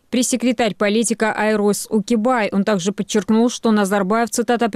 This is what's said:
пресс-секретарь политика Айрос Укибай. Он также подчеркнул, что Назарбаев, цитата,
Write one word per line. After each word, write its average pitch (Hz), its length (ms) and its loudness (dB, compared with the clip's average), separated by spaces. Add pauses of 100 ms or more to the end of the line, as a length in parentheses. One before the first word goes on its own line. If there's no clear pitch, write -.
пресс-секретарь 240 640 0
политика 214 560 0
Айрос 208 580 0
Укибай. 226 640 0
Он 196 140 0
также 202 260 0
подчеркнул, 220 580 0
что 226 220 -2
Назарбаев, 208 580 0
цитата, 233 460 0